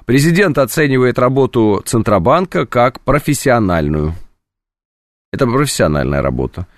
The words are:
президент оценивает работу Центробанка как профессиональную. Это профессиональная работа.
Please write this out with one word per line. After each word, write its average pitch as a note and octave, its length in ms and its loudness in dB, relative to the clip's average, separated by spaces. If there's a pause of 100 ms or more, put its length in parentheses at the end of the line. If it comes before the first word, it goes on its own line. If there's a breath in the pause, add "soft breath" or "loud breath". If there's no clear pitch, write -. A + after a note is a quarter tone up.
президент D#3 540 2
оценивает C3 580 0
работу B2 720 2
Центробанка A#2 800 0
как B2 320 0
профессиональную. F2+ 1120 0 (1160)
Это C3 140 -2
профессиональная D2+ 800 0
работа. C2 420 -4 (120 loud breath)